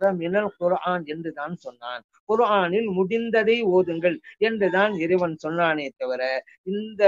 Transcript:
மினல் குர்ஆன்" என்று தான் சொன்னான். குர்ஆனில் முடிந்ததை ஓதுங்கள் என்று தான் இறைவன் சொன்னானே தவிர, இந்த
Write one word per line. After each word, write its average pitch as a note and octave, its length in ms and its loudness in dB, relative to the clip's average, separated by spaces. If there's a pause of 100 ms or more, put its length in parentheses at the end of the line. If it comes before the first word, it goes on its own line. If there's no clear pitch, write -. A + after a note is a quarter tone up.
(180)
மினல் G3 380 -2
குர்ஆன்" F3 500 -2
என்று D#3+ 260 -8
தான் D3+ 240 -8
சொன்னான். B2 460 -12 (240)
குர்ஆனில் G#3 640 2
முடிந்ததை A3 760 2
ஓதுங்கள் F3 520 2 (200)
என்று G#3+ 340 0
தான் G3+ 220 2
இறைவன் E3+ 500 0
சொன்னானே D#3 420 0 (120)
தவிர, B2+ 240 -4 (420)
இந்த G#3 440 -6